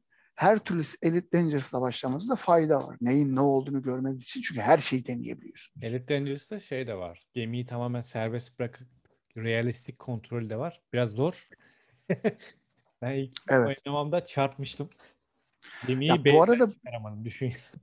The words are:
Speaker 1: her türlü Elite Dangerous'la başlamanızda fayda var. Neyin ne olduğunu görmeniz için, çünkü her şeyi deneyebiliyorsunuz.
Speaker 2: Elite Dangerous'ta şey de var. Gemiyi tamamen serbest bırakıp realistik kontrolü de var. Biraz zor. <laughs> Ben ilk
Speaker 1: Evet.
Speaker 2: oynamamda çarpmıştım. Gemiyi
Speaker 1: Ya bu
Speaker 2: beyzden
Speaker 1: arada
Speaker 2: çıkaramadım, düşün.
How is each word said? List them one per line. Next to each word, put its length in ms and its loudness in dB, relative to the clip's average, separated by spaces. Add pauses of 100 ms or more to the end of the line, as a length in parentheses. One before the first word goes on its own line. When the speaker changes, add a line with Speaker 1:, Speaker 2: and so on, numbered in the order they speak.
(340)
Speaker 1:
her 240 6
türlü 260 -2 (180)
Elite 360 2
Dangerous'la 420 0
başlamanızda 560 -2
fayda 520 4
var. 120 -14
Neyin 360 2
ne 40 4
olduğunu 420 2
görmeniz 400 -4
için, 200 -10
çünkü 180 -6
her 180 6
şeyi 280 -2
deneyebiliyorsunuz. 800 -10
Speaker 2:
Elite 300 -4
Dangerous'ta 460 -6
şey 260 -8
de 80 -6
var. 400 -10
Gemiyi 320 -6
tamamen 340 -6
serbest 580 -6
bırakıp 300 -10 (480)
realistik 640 -4
kontrolü 520 -8
de 60 -6
var. 260 -8 (100)
Biraz 180 2
zor. 380 -4 (600)
<laughs> 100 -2 (840)
Ben 120 -4
ilk 220 -6 (120)
Speaker 1:
Evet. 380 4
Speaker 2:
oynamamda 380 -2
çarpmıştım. 640 -4 (960)
Gemiyi 240 2
Speaker 1:
Ya 100 4
bu 40 2
Speaker 2:
beyzden 160 10
Speaker 1:
arada 300 6
Speaker 2:
çıkaramadım, 540 -10
düşün. 280 -4 (300)